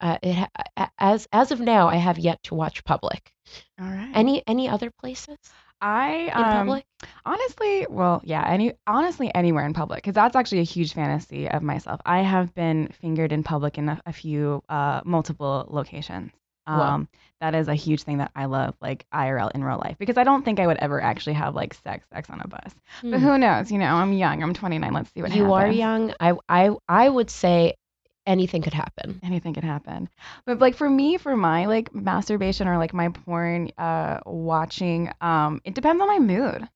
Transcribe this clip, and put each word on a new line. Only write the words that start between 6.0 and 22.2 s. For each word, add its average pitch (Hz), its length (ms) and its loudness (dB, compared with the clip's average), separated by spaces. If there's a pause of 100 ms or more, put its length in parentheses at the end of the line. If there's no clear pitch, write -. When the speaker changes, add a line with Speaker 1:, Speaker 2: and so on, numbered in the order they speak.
Speaker 1:
in 330 40 -6
Speaker 2:
um, 220 360 2
Speaker 1:
public? 269 180 -2 (400)
Speaker 2:
honestly, 415 640 -2
well, 180 360 0
yeah, 156 220 -2
any, 214 280 2 (120)
honestly, 277 480 0
anywhere 165 320 2
in 147 60 -2
public, - 320 -6
'cause 196 100 -4
that's 220 220 4
actually 226 240 2
a 170 40 2
huge 165 280 -2
fantasy 147 560 -4
of - 140 -2
myself. - 420 -6
I 180 160 2
have 190 340 0
been 160 340 0
fingered 160 440 -2
in 151 100 0
public 147 360 -4
in 147 100 -2
a, 151 160 -4
a 165 80 -8
few, 147 560 -4
uh, 143 360 -2
multiple 147 680 -2
locations. 143 600 -8 (380)
Speaker 1:
Whoa. 156 60 -2
Speaker 2:
Um, 147 340 0 (320)
that 160 160 -2
is 160 100 0
a 147 80 0
huge 151 300 -2
thing 147 140 -4
that 143 180 -4
I 139 80 -6
love, 135 360 -2
like, - 300 -8
I 143 200 -2
R 131 80 -2
L, 107 100 -2
in - 160 -6
real 131 140 -2
life, - 200 -8
because 202 180 -2
I 247 60 6
don't 277 220 4
think 214 160 0
I 180 80 4
would 165 80 2
ever 143 260 -2
actually - 300 -4
have, 151 240 -2
like, - 180 -6
sex, - 380 -12
sex - 180 -12